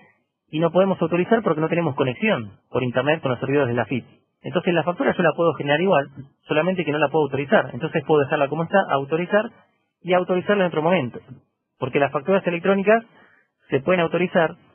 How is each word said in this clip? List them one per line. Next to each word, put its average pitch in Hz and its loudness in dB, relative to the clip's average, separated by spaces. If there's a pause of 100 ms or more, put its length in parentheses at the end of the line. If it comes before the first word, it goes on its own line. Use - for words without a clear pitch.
(480)
y 151 -6
no 165 2
podemos 185 2
autorizar 175 0
porque 156 0
no 160 0
tenemos 170 0
conexión 113 -2 (180)
por 123 -2
internet 127 0
con 131 -2
los 117 -4
servidores 135 0
de 120 -2
la 120 0
afip. 117 -6 (340)
Entonces 175 -2
la 160 0
factura 185 -2
yo 185 -2
la 156 4
puedo 165 2
generar 143 0
igual, 147 2 (400)
solamente 170 0
que 147 -2
no 147 -2
la 147 2
puedo 151 0
autorizar. 139 0
Entonces 156 -4
puedo 151 4
dejarla 143 0
como 156 -4
está, 180 0 (100)
autorizar 165 -2 (500)
y 175 -2
autorizarla 180 0
en 175 2
otro 160 -4
momento. 151 0 (580)
Porque 127 -2
las 139 2
facturas 180 0
electrónicas 196 2 (640)
se 139 0
pueden 180 0
autorizar 170 0 (200)